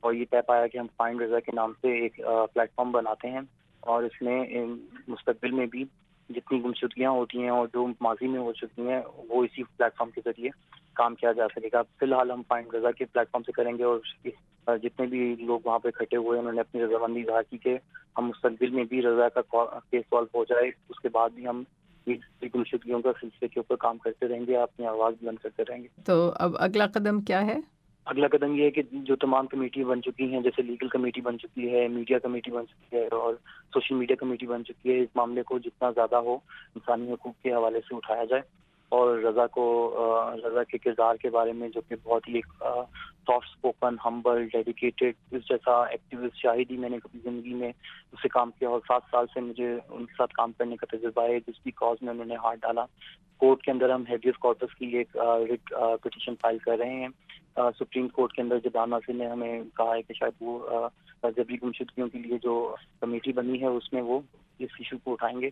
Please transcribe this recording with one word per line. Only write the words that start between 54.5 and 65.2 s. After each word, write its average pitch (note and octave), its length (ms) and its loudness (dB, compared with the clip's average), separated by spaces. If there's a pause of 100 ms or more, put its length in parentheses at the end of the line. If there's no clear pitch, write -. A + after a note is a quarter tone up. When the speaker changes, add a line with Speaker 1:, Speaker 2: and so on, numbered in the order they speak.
Speaker 1:
کی B2+ 120 -8
ایک، A#2+ 300 -2
آ، A#2 220 4
writ، A2+ 340 -2
آ، A2+ 240 2
petition - 360 -8 (100)
file A2+ 160 2
کر A#2 200 0
رہے B2 160 -4
ہیں۔ B2+ 140 -6 (460)
آ، A#2+ 160 2
سپریم B2+ 380 -4
کورٹ B2 240 0
کے B2+ 100 -4
اندر A#2+ 160 2
جبران A#2 320 0
ناصر A#2+ 220 -2
نے A#2+ 140 -4
ہمیں A#2 340 -6 (160)
کہا A2+ 200 2
ہے A2+ 60 -4
کہ A2+ 120 -12
شاید A2+ 260 -2
وہ، A#2+ 280 -6 (540)
آ، A#2+ 140 2
جبری A#2+ 260 -2
گمشدگیوں B2 460 -6
کے A#2+ 100 -10
لیے A#2 240 -4
جو A#2 340 -2 (240)
کمیٹی A#2+ 320 -4
بنی B2 280 -2
ہے C3 60 0
اس B2 260 -2
میں B2+ 100 -2
وہ B2 180 0 (380)
اس B2+ 100 -8 (100)
ایشو B2 260 -12
کو B2+ 80 -4
اٹھائیں A#2+ 280 -4